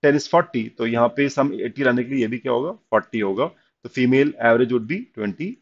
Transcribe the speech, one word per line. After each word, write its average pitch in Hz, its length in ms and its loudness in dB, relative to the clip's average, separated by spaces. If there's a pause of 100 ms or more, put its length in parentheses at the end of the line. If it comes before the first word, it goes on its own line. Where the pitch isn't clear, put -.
ten 143 160 4
is - 140 -4
forty। 120 420 0
तो 113 100 -2
यहाँ 117 200 2
पे 139 220 0
सम 139 240 -2
एटी 120 300 -6
लाने 123 200 2
के 117 60 -8
लिए 135 120 -2
ये 110 60 0
भी 120 100 -6
क्या 127 140 -4
होगा? 131 200 -2
फ़ोर्टी - 480 -2
होगा। 101 260 0 (380)
तो 120 60 -16
female 131 420 2 (140)
average 117 240 4
would 117 180 -2
be 160 100 -6 (220)
twenty 107 320 -6 (100)